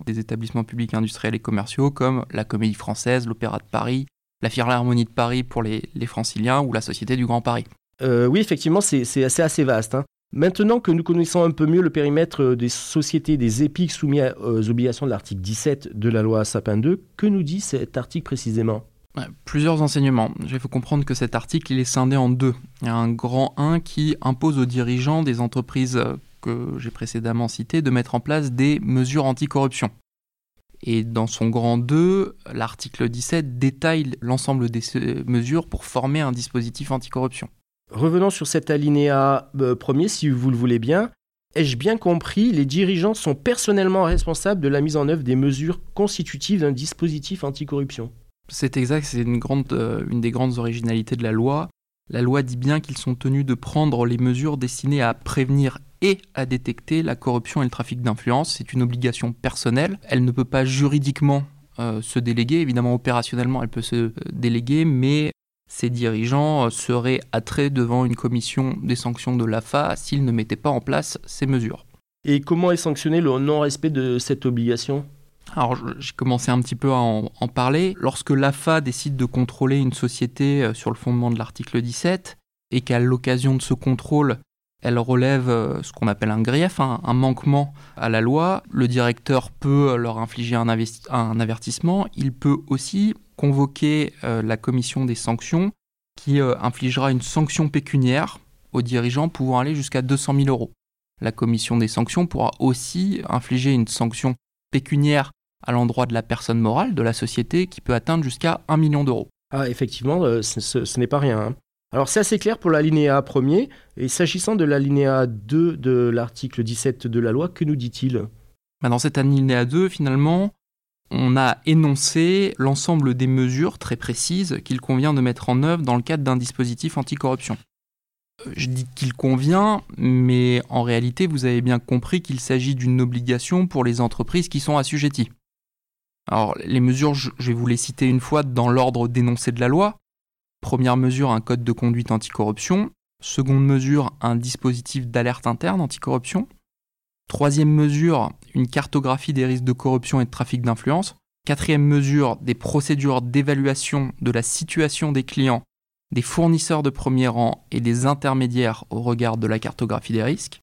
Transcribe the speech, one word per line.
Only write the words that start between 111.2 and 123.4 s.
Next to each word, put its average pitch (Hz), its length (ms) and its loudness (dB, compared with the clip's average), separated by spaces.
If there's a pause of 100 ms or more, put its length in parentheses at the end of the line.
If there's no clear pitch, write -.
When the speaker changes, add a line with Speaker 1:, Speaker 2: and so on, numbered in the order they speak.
Speaker 2:
rien, 120 200 2
hein. 110 140 -4 (400)
Alors, 131 140 0
c'est - 100 0
assez 208 220 2
clair 226 180 0
pour 165 140 0
l'alinéa 151 500 4
premier. 143 460 2 (280)
Et 127 120 -2
s'agissant 180 480 0
de 170 80 2
l'alinéa 139 640 2
deux 147 480 0
de 123 360 2
l'article 120 520 -4
dix-sept 120 420 -4
de 117 140 0
la 117 100 2
loi, 151 180 0
que 175 160 -4
nous 147 120 0
dit-il ? 120 500 -2 (560)
Speaker 1:
Bah, 131 60 2
dans 120 100 2
cet 147 180 -2
alinéa 135 480 4
deux, 170 240 2
finalement, 160 640 0 (600)
on 127 240 2
a 131 300 2
énoncé 160 920 4
l'ensemble 139 560 2
des 131 140 0
mesures 131 500 2